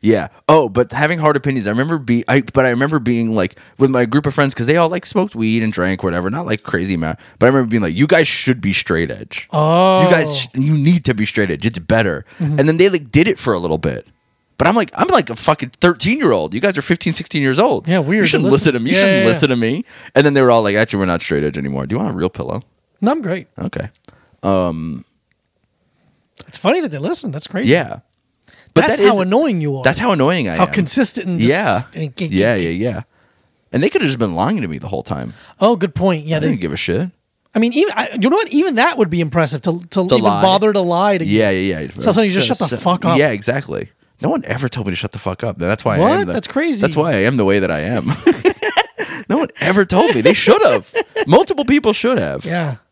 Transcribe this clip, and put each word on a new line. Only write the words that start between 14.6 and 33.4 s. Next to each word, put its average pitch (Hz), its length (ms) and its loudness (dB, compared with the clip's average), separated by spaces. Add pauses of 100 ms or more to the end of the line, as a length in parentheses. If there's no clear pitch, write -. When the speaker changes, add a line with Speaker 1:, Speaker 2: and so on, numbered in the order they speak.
Speaker 1:
I'm 196 60 2
like, 220 200 0
I'm, - 140 0
like, 285 220 2
a 113 60 -6
fucking 151 340 -2 (100)
thirteen-year-old. 175 760 0
You - 60 -4
guys 202 160 -2
are 143 60 -4
fifteen, 165 320 -2
sixteen - 280 -4
years 135 160 0
old. 156 300 0
Speaker 2:
Yeah, 185 120 2
weird. 180 240 0
Speaker 1:
You - 20 2
shouldn't - 240 0
Speaker 2:
Listen 139 220 4
Speaker 1:
listen - 20 -
to 120 60 -2
me. 123 100 -2
You - 60 2
Speaker 2:
Yeah, 196 40 4
Speaker 1:
shouldn't 196 160 4
Speaker 2:
yeah, 190 60 2
yeah. - 60 2
Speaker 1:
listen 160 220 2
to 127 60 2
me. 120 280 -2 (300)
And 143 120 4
then 147 80 4
they 139 80 4
were 123 80 6
all 117 120 6
like, 101 140 0
"Actually, 107 240 0
we're 95 60 2
not 85 160 0
straight 73 220 -2
edge 73 140 -4
anymore. 67 280 -4
Do 87 80 -4
you 127 40 -2
want 190 120 -4
a 101 60 -8
real 90 140 -2
pillow?" 90 320 -8 (400)
Speaker 2:
No, 214 80 2
I'm 311 120 -2
great. 180 260 -8 (100)
Speaker 1:
Okay. - 300 -8 (540)
Um, 82 640 -2 (1400)
Speaker 2:
It's - 100 -12
funny 294 220 0
that 277 100 -4
they 151 80 -10
listen. 226 340 -4
That's 151 140 -8
crazy. 226 260 -2
Speaker 1:
Yeah. 156 280 -2 (720)
But 240 120 4
Speaker 2:
That's 285 140 0
Speaker 1:
that - 80 6
Speaker 2:
how - 60 6
Speaker 1:
is 202 60 0
Speaker 2:
annoying 202 400 0
you 147 180 -2
are. 127 60 -12
Speaker 1:
How 131 100 4
consistent 226 120 -2
and 202 140 2
just 131 360 0
Speaker 2:
How 180 100 2
Speaker 1:
s-, - 80 -6
Speaker 2:
consistent 208 540 0
and 175 120 -4
just 117 120 4
Speaker 1:
Yeah. 170 240 2
Speaker 2:
s-, 117 80 -4 (100)
and 156 220 -8
g-, 185 100 -6
Speaker 1:
Yeah, 104 300 0
Speaker 2:
g-, 85 140 -2
Speaker 1:
yeah, 101 220 -4
yeah. 85 100 -10 (680)